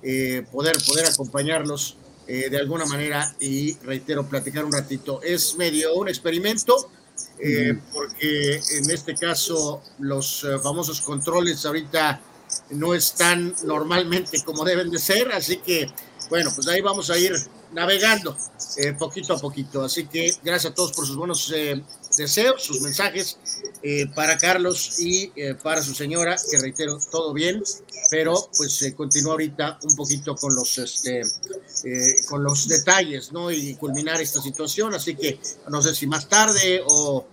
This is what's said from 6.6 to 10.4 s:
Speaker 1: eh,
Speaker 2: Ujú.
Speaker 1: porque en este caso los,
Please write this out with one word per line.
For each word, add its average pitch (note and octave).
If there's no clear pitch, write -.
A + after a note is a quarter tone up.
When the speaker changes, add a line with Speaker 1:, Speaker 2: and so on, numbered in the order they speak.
Speaker 1:
eh, D3
Speaker 2:
Ujú. -
Speaker 1:
porque D3
en D3
este E3+
caso D#3+
los, C#3